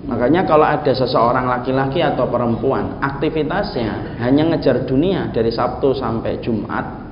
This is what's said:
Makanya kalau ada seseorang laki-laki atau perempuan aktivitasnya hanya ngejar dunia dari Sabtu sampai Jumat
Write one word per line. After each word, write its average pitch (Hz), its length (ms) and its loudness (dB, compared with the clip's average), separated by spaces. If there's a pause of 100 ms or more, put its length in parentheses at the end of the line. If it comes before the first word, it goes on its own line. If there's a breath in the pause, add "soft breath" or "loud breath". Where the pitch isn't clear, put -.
Makanya 135 400 2
kalau 156 160 6
ada 147 240 0
seseorang 127 580 2
laki-laki 131 540 0
atau 135 320 0
perempuan 117 640 0
aktivitasnya 139 1300 -4
hanya 151 320 4
ngejar 123 320 0
dunia 135 400 2
dari 113 240 0
Sabtu 135 400 0
sampai 113 480 -2
Jumat 107 460 -4 (260)